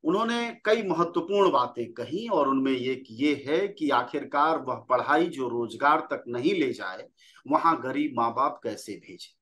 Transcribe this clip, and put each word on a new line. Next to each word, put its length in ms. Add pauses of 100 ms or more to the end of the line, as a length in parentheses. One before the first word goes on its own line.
उन्होंने 600
कई 180
महत्वपूर्ण 680
बातें 420
कही 360
और 200
उनमें 240
एक 380
ये 380
है 200
कि 220
आखिरकार 680
वह 160
पढ़ाई 520
जो 220
रोजगार 520
तक 280
नहीं 260
ले 180
जाए, 340 (400)
वहां 300
गरीब 400
माँ 180
बाप 280
कैसे 300
भेजे। 500